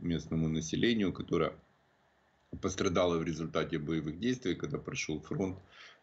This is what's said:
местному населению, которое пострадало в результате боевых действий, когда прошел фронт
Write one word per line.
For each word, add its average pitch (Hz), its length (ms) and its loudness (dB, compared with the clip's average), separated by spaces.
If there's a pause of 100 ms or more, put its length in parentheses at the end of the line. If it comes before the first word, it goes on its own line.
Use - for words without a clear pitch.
местному 82 480 0
населению, 95 640 2
которое - 400 2 (1120)
пострадало 90 560 2
в 80 60 0
результате 80 540 -2
боевых 76 420 -2
действий, 120 360 0
когда 71 220 -4
прошел - 420 -4
фронт 92 380 -2 (440)